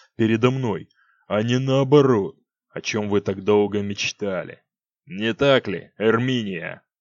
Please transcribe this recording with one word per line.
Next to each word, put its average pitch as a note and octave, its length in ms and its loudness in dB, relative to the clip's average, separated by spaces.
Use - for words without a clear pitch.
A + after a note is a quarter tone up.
передо A2+ 340 2
мной, A2+ 400 -4
а G2+ 160 -2
не A#2+ 160 0
наоборот, C3+ 800 2
о - 140 -14
чём G#2 260 -6
вы G2+ 140 0
так G2 200 -6
долго G#2 380 2
мечтали. G2+ 840 -8
Не G#2 260 -4
так C#3 340 2
ли, F2+ 300 -8
Эрминия?» A2 840 -2